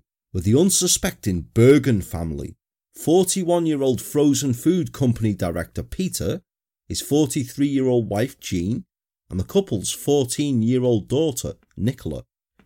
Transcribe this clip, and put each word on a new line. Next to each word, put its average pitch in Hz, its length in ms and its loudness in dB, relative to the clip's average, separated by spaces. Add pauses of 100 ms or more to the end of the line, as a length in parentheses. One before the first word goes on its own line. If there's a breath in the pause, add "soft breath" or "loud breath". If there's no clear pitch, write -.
(320)
were 92 80 -4
the 104 180 4
unsuspecting 170 840 0 (120)
Bergen 123 480 6
family, 80 540 -8 (360)
forty-one-year-old 165 1080 0
frozen 143 520 2
food 156 400 0
company 117 400 0
director 87 520 -4
Peter, - 580 -6 (460)
his - 120 -8
forty-three-year-old 135 1080 0
wife 110 320 -4
Jean, 95 440 -4 (460)
and 90 80 -6
the 92 60 -2
couple's 190 480 -2
fourteen-year-old 123 1120 0
daughter 135 480 -4 (220)
Nicola, 82 480 -6 (420)